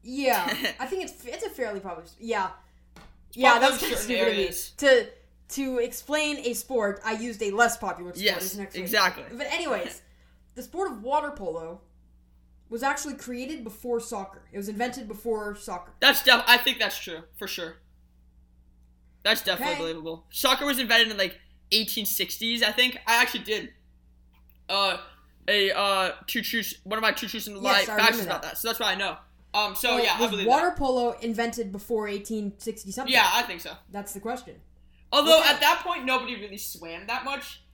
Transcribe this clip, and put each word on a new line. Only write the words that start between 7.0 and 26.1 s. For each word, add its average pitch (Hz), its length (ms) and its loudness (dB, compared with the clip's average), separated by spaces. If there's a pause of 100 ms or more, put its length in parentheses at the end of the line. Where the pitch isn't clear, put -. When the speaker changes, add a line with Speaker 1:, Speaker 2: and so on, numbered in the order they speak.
Speaker 1:
I 220 80 -2
used 220 300 -8
a 202 80 -2
less 226 260 4
popular 175 360 -8
sport 185 120 -8
Speaker 2:
Yes, 190 200 2
Speaker 1:
as 190 120 -6
an 202 60 -8
explanation. 185 220 -8
Speaker 2:
exactly. 185 400 2 (120)
Speaker 1:
But 285 160 -8
anyways, 262 500 -4 (260)
Speaker 2:
<laughs> - 260 -20
Speaker 1:
the 247 80 -12
sport 359 280 -6
of 208 120 -12
water 294 280 -2
polo 170 500 -8 (880)
was 226 140 -6
actually 277 320 -2
created 247 480 -10
before 233 380 -4
soccer. 202 500 -10
It 202 60 -14
was 202 120 -8
invented 240 380 -4
before 208 480 -6
soccer. 185 460 -12
Speaker 2:
That's 269 240 4
def-, 240 240 6
I 240 80 10
think 240 220 0
that's 320 200 -2
true, 165 220 -10 (160)
for 196 100 -8
sure. 170 300 -8 (1500)
That's 220 200 2
definitely 233 320 -2
Speaker 1:
Okay. - 80 -6
Speaker 2:
believable. 165 480 -8
Soccer 262 340 2
was 277 140 0
invented 233 340 4
in, 196 60 -6
like, 190 200 0 (320)
eighteen 214 360 6
sixties, 226 560 -2
I 220 100 4
think. 247 240 2 (100)
I 233 140 6
actually 240 240 0
did, 214 300 -4 (960)
uh, 196 260 2 (500)
a, 196 300 4
uh, 190 360 2 (140)